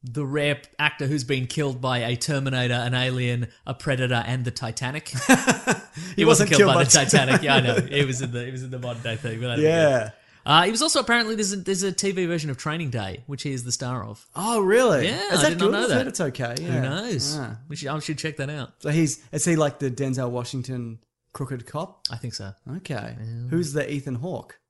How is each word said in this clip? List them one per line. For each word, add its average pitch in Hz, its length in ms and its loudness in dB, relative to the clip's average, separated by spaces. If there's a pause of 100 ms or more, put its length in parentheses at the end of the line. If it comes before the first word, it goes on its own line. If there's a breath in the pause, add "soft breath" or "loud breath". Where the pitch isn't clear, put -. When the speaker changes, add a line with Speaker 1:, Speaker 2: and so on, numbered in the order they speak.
Speaker 1:
the 127 220 -6
rare 143 360 0 (180)
actor 147 280 0
who's 143 160 -2
been 127 240 -2
killed 135 340 -4
by 127 180 0
a 120 160 -2
Terminator, 131 600 0
an 123 180 -2
Alien, 127 540 0 (180 soft breath)
a - 80 -6
Predator, 127 520 0
and 123 200 -2
the 123 60 -2
Titanic. 131 580 -8
Speaker 2:
<laughs> 127 100 -6 (960 loud breath)
Speaker 1:
He 196 60 2
Speaker 2:
He 165 40 6
Speaker 1:
wasn't - 20 8
Speaker 2:
wasn't 208 220 6
Speaker 1:
killed 151 100 6
Speaker 2:
killed 190 160 10
Speaker 1:
by - 0 -
Speaker 2:
by - 80 6
Speaker 1:
the 127 80 2
Titanic. 135 500 6
Yeah, 143 140 4
I 131 60 6
know. 120 140 2
Speaker 2:
<laughs> 127 160 0
Speaker 1:
He 143 140 2
was 131 160 -4
in 123 100 -6
the, 120 140 -6
he 131 60 -10
was 131 120 -10
in 127 60 -10
the 127 100 -8
modern 120 220 -8
day 113 140 -4
thing. 113 260 -6
But 123 180 -2
Speaker 2:
Yeah. 151 520 4 (340 soft breath)
Speaker 1:
uh, 160 180 8
he 196 80 2
was 226 120 0
also 320 160 2
apparently, 233 360 2
there's 208 180 -2
a, - 40 -6
there's 185 260 -2
a 196 80 0
T 196 200 -2
V 185 160 -2
version 160 240 -2
of 123 60 -6
Training 156 340 -4
Day, 107 340 -6
which 143 160 -10
he 143 100 -4
is 127 120 -6
the 123 80 -6
star 123 340 -4
of. 107 180 -14 (120)
Speaker 2:
Oh, 226 260 0
really? 190 460 4
Speaker 1:
Yeah, 392 260 -2
Speaker 2:
Is - 60 4
Speaker 1:
I - 40 4
Speaker 2:
that - 60 6
Speaker 1:
did 170 100 -2
not 190 60 2
Speaker 2:
good? - 60 6
Speaker 1:
know - 120 2
Speaker 2:
I've 247 60 0
Speaker 1:
that. 156 60 4
Speaker 2:
heard 262 120 2
it's - 140 -6
okay. 127 380 -4
Speaker 1:
Who 160 80 -6
Speaker 2:
Yeah. 123 140 0
Speaker 1:
knows? 151 580 -2
Speaker 2:
Ah. 113 180 -8 (100)
Speaker 1:
We 151 80 -10
should, 143 140 -8
I 156 100 -4
should 147 200 -6
check 156 180 -6
that 139 140 -6
out. 143 280 -10
Speaker 2:
So 147 100 -6
he's, 156 300 2 (120)
is 156 120 -2
he 170 120 2
like 147 240 2
the 139 100 -2
Denzel 127 400 -2
Washington 123 680 -8 (380)
Crooked 127 300 -8
Cop? - 440 -10
Speaker 1:
I 117 60 -10
think 120 160 -10
so. 98 180 -10 (260)
Speaker 2:
Okay. 117 400 -8
Speaker 1:
Yeah. 117 320 -8
Speaker 2:
Who's 156 240 0
the 147 180 -2
Ethan 135 240 -6
Hawke? 135 440 -8 (100)